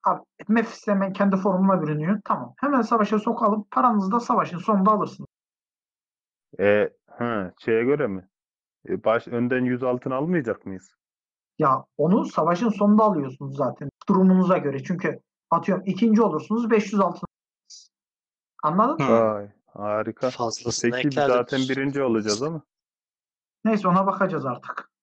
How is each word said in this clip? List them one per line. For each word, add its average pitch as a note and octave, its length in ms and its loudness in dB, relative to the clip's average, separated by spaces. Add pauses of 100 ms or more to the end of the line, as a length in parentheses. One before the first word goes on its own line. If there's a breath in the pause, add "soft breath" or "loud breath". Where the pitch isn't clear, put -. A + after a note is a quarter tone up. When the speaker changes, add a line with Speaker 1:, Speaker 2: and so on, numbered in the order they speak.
Speaker 1:
Abi, F#3 180 -2 (260)
Mephisto A3 440 0
hemen G3 200 0
kendi G3 240 2
formuna F#3+ 460 2
bürünüyor. D3+ 420 -2
"Tamam. C3 340 -6
Hemen C4+ 240 0
savaşa G#3+ 360 0
sokalım. G#3+ 520 0
Paranızı A3 420 2
da A#3 80 0
savaşın E3+ 380 -2
sonunda G3+ 320 2
alırsınız." - 380 -2 (1300)
Speaker 2:
E, G2+ 300 4 (160)
ha, A2 520 -6
şeye A#2 260 0
göre C#3+ 220 0
mi? F#2+ 220 -8 (600)
E, F#2 160 -6
baş-, A2+ 240 0
önden B2 360 -2
yüz B2 180 -2
altın B2+ 280 -4
almayacak C3+ 560 -4
mıyız? F#2+ 260 -14 (680)
Speaker 1:
Ya, C3+ 260 0 (120)
onu F3+ 280 2
savaşın F3 440 -2
sonunda G#3 360 4
alıyorsunuz C#3 520 -4
zaten C#3 320 -6 (200)
durumunuza F#3 500 4
göre. C#3 240 -4
Çünkü E3 380 -4 (300)
atıyorum F3 360 0
ikinci A3 360 4
olursunuz, G#3+ 480 -2
beş G#3+ 220 2
yüz G#3 80 0
altın F3 260 -2
alırsınız. - 640 -20 (720)
Anladın F#3 440 0
mı? A#2+ 60 4
Speaker 3:
Hı. A2+ 120 4 (100)
Speaker 2:
Vay, G2+ 160 -10 (160)
harika. G#2+ 640 -4
Speaker 4:
Fazlasını A#2+ 600 -4
Speaker 2:
Peki, B2+ 180 -2
Speaker 4:
eklerdim C#3 260 2
Speaker 2:
zaten B2 240 0
Speaker 4:
üstüne. C3 180 -2
Speaker 2:
birinci C#3 260 -2
olacağız A2 400 0
ama. D#3 200 -8 (1000)
Speaker 1:
Neyse, G#3 240 2
ona F#3+ 180 4
bakacağız D#3+ 400 -2
artık. - 440 -10 (120)